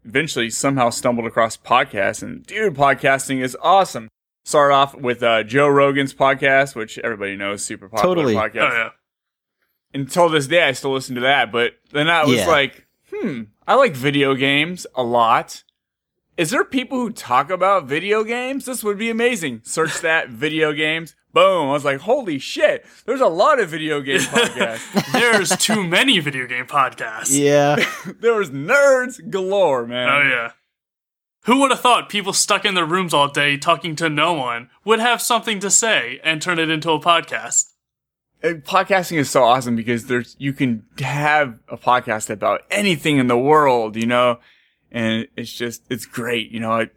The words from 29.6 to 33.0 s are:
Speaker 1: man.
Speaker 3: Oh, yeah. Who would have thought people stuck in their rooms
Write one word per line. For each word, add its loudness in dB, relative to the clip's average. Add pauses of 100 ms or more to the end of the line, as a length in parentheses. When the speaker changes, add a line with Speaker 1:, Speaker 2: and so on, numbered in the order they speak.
Speaker 1:
man. -4
Speaker 3:
Oh, 2
yeah. -2 (920)
Who 4
would 4
have 0
thought 2
people -4
stuck 0
in -2
their 0
rooms 0